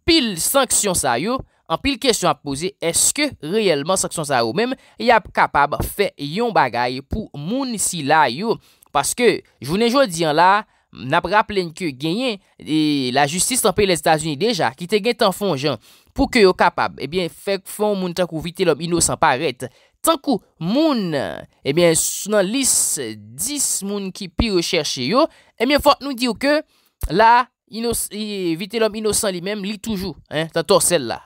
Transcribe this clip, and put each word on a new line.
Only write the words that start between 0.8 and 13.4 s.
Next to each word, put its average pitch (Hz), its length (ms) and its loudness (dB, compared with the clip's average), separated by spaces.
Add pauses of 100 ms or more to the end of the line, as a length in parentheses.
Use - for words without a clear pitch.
sa 123 240 0
yo 240 180 -4 (300)
anpil 269 320 -2
kesyon 208 280 2
ap - 140 -2
poze. 143 280 -4 (100)
Èske 247 480 0 (120)
reyèlman 175 560 0
sanksyon 160 300 -6
sa 131 160 2
yo 113 120 0
menm 247 200 -2 (220)
y 233 160 4
ap - 200 0
kapab 147 440 2 (180)
fè 196 220 -2
yon 185 360 -4
bagay 127 520 0
pou 214 280 -8
moun 226 460 -6
si 160 260 -4
la 151 260 4
yo? 196 260 -4 (360)
Paske 143 460 2 (200)
jounen 208 320 0
jodi 185 340 2
an 147 100 0
la 175 140 6 (100)
a 208 40 -8 (320)
n 120 200 -6
ap 170 120 0
raple 208 320 0
n 170 160 -6
ke 175 160 -4
genyen 190 480 -4 (760)
lajistis 156 480 0